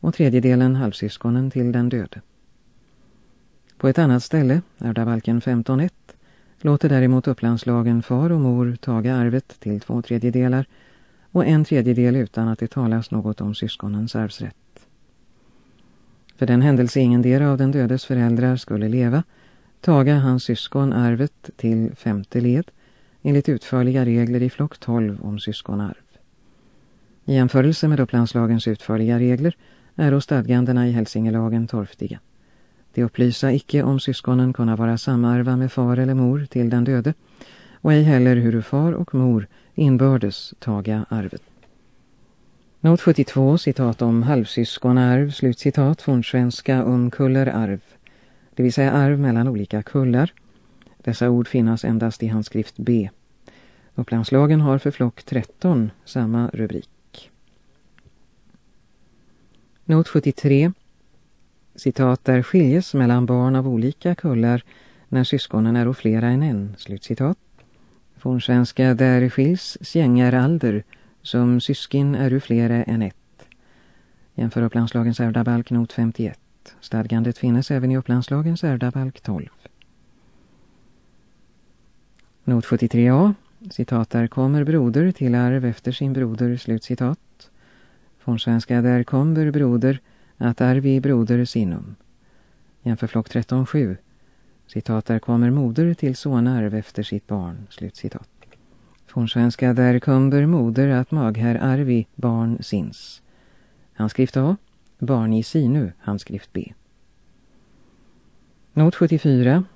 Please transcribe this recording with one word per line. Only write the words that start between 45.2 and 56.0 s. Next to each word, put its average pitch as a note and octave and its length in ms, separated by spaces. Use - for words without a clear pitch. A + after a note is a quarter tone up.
slutcitat, C#3 720
fornsvenska B2 800
om B2 260
kullerarv, C3 680
det - 80
vill B2 100
säga C3+ 200
arv C#3+ 260
mellan B2 300
olika G#2 340
kullar. C3 500
Dessa A#2+ 320
ord A#2+ 180
finnas A2+ 360
endast A2+ 380
i A2+ 40
handskrift A2 500
B. G#2+ 340
Upplandslagen C3+ 680
har C#3 180
för C#3+ 120
flock B2+ 320
tretton B2 680